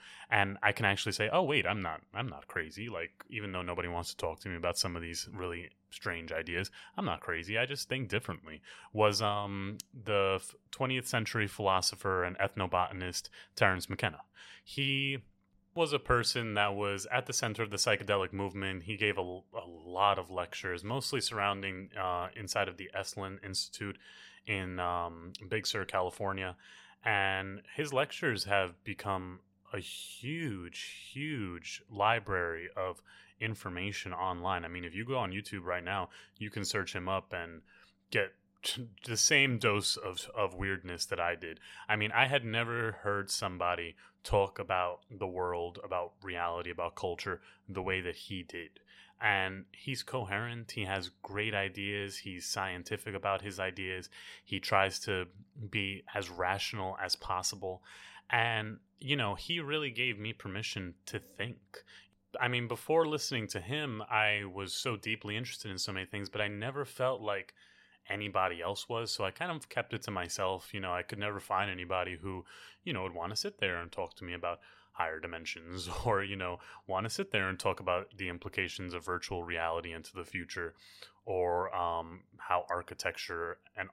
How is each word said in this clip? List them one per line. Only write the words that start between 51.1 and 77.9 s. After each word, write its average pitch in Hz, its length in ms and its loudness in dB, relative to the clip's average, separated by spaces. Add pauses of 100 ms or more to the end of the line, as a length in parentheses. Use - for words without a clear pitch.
great 104 320 -2
ideas, 101 640 -2
he's 92 260 -8
scientific 95 680 -2
about 98 260 2
his 98 180 -8
ideas, 92 520 -4 (340)
he 98 160 -2
tries 98 400 6
to 92 260 0 (440)
be 98 320 -2 (120)
as 98 140 -2
rational 95 760 0
as 92 140 2
possible. 92 640 -2 (460)
And, 110 500 2 (200)
you 143 180 2
know, 104 200 2
he 170 240 -4
really 147 300 -2
gave 117 280 0
me 107 140 -4
permission 98 640 -6 (120)
to 107 120 -6
think. - 400 -8 (800)
I 123 100 2
mean, 120 200 0
before 156 380 4
listening 139 420 0
to 98 120 -4
him, 120 500 -4
I 104 320 4 (100)
was 95 220 -4
so 117 220 -2
deeply 107 400 -4
interested 113 340 -6
in 92 80 -4
so - 140 -2
many 95 120 -2
things, 101 240 -6
but 107 140 -2
I 101 60 2
never 123 360 -4
felt 127 380 0
like 101 320 -2 (540)
anybody 92 540 2
else 98 260 -2
was, 117 220 -2
so 107 140 0
I 95 60 2
kind 175 200 -4
of 156 180 -6
kept - 260 -2
it - 80 -4
to - 80 -6
myself. 92 640 0
You 101 80 -4
know, 92 120 -2
I 90 100 0
could 104 160 -8
never 101 220 -2
find 98 300 2
anybody 90 500 -2
who, 92 240 -6 (400)
you 180 80 -4
know, 95 100 -2
would 90 120 -4
wanna 87 220 -4
sit - 220 -4
there 90 220 0
and 85 100 -8
talk - 260 -6
to 98 80 -12
me 87 100 -6
about 87 260 -4 (320)
higher 80 280 -2
dimensions 85 760 -8
<laughs> - 80 -4
or, 101 180 4
you 98 140 -4
know, 90 220 -2 (280)
wanna 98 240 0
sit 196 200 -4
there 95 180 2
and 92 100 -2
talk 95 220 2
about 92 360 0